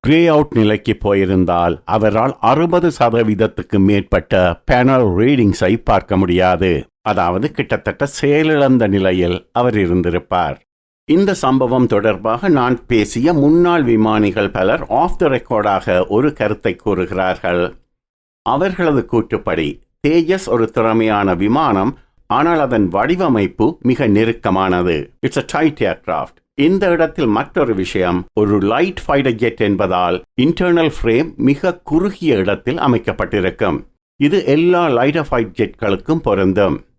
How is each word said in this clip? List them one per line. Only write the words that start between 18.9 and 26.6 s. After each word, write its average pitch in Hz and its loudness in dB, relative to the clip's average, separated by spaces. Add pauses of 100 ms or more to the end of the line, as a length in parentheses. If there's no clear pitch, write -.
கூற்றுப்படி, 87 -4 (280)
தேஜஸ் 170 0
ஒரு 110 0
திறமையான 110 0
விமானம், 110 0 (280)
ஆனால் 156 0
அதன் 120 0
வடிவமைப்பு 113 -2
மிக 123 -2
நெருக்கமானது. 95 0 (160)
It's 131 -2
a 131 -4
tight 151 0
aircraft. - -6 (100)
இந்த 185 0